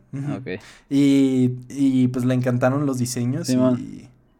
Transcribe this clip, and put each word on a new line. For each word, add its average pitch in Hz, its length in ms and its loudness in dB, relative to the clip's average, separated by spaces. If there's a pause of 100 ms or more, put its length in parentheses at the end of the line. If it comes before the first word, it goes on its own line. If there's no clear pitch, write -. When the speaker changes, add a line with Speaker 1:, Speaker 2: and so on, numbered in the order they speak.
(120)
Speaker 1:
Ujú. 139 220 -6
Speaker 2:
Ok. 127 280 -10 (260)
Speaker 1:
Y, 135 640 4 (160)
y, 131 400 2
pues, 123 160 -2
le 127 100 2
encantaron 127 520 0
los 131 120 -4
diseños 127 500 -4
Speaker 2:
Simón. 127 320 2
Speaker 1:
y... - 280 -14 (320)